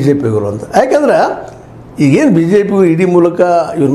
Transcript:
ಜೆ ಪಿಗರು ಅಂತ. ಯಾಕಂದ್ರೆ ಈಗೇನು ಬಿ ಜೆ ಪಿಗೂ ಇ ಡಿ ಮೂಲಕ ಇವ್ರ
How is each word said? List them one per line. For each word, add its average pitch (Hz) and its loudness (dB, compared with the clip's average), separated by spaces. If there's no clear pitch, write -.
ಜೆ 143 2
ಪಿಗರು 107 -2
ಅಂತ. 107 -10
ಯಾಕಂದ್ರೆ 269 0
ಈಗೇನು 226 2
ಬಿ 165 2
ಜೆ 202 2
ಪಿಗೂ 196 0
ಇ - -2
ಡಿ 190 2
ಮೂಲಕ 175 2
ಇವ್ರ 139 0